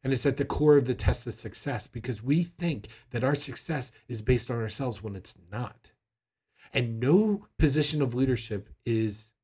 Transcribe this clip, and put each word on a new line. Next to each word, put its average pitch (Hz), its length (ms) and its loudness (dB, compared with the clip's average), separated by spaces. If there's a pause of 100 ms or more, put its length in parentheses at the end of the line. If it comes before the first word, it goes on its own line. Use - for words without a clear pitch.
And 135 100 2
it's 123 120 -2
at 139 120 2
the 139 80 0
core 151 320 6
of 131 80 4
the 123 100 0
test - 320 0
of 110 60 -6
success, - 540 -8
because 110 360 -8
we 151 200 2
think 170 440 -4 (220)
that 120 160 -2
our 143 100 2
success - 560 -6 (160)
is 110 140 -6
based 120 280 2
on 120 80 -2
ourselves 110 460 -6
when 104 120 -8
it's - 200 -14 (160)
not. - 400 -10 (840)
And 117 260 -2
no 202 480 4 (100)
position 151 440 2
of 120 140 0
leadership 120 540 -2 (160)
is 110 460 -2 (120)